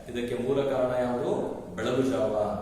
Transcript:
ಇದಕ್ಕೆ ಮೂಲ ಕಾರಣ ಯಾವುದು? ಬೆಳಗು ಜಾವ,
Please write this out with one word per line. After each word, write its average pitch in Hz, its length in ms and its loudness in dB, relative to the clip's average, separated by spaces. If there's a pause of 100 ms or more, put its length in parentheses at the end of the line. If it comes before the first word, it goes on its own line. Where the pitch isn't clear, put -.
(120)
ಇದಕ್ಕೆ 120 320 -2
ಮೂಲ 139 180 2
ಕಾರಣ 123 420 2
ಯಾವುದು? - 560 0 (160)
ಬೆಳಗು 123 260 0
ಜಾವ, 104 600 2